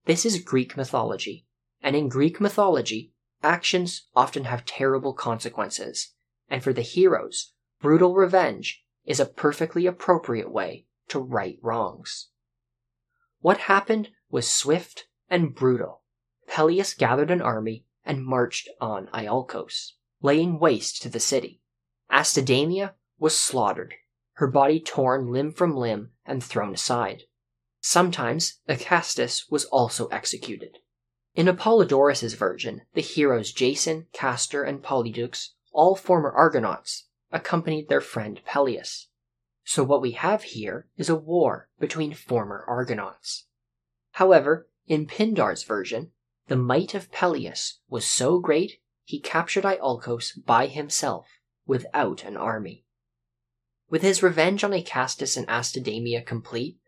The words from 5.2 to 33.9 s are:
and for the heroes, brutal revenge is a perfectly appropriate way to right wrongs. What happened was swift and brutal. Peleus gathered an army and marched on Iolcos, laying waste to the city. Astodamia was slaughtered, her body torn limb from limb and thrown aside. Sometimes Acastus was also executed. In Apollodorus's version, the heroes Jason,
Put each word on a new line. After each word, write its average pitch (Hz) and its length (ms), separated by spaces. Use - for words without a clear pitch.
and 131 120
for 135 120
the - 80
heroes, - 720
brutal 165 340
revenge 180 680
is 147 120
a 139 60
perfectly 160 640
appropriate 170 680
way 90 320
to 151 100
right 107 440
wrongs. 113 680
What 180 180
happened 208 520
was - 220
swift - 560
and 170 240
brutal. 117 480
Peleus 170 460
gathered 135 380
an 175 100
army 113 460
and 135 200
marched 127 440
on 104 340
Iolcos, - 800
laying 156 400
waste 127 420
to 127 60
the 117 100
city. - 440
Astodamia 151 800
was 156 180
slaughtered, 101 580
her 147 120
body 139 340
torn 131 520
limb 143 200
from 170 220
limb 113 360
and 135 200
thrown 104 300
aside. 117 480
Sometimes 170 880
Acastus 131 840
was 147 140
also 120 440
executed. - 680
In 170 120
Apollodorus's 143 880
version, 101 480
the 160 60
heroes 135 520
Jason, 151 600